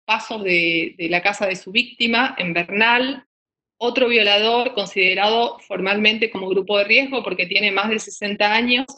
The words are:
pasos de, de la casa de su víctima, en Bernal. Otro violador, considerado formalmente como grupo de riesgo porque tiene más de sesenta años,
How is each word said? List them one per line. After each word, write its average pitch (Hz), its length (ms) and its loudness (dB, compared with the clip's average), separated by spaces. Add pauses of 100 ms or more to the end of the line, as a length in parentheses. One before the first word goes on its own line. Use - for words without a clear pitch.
pasos 220 400 -4
de, 165 540 0
de 170 100 -4
la 175 140 0
casa 202 240 0
de 190 100 -2
su 185 160 -14
víctima, 240 640 0
en 180 160 -4
Bernal. 226 720 0 (560)
Otro 240 280 2
violador, 226 680 2
considerado 196 840 0
formalmente 214 680 0
como 190 180 -6
grupo 190 300 0
de 202 40 4
riesgo 247 400 2
porque 180 240 -4
tiene 202 240 0
más 196 200 0
de 220 100 -2
sesenta 208 520 -2
años, 247 340 0 (120)